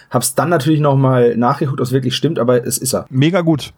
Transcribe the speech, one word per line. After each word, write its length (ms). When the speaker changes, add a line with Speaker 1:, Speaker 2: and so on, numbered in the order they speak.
Speaker 1:
Hab's 260
dann 140
natürlich 300
noch 160
mal 400
nachgeguckt, 460
ob's 100
wirklich 240
stimmt, 240
aber 260
es 120
ist 160
er. 160
Speaker 2:
Mega 320
gut. 360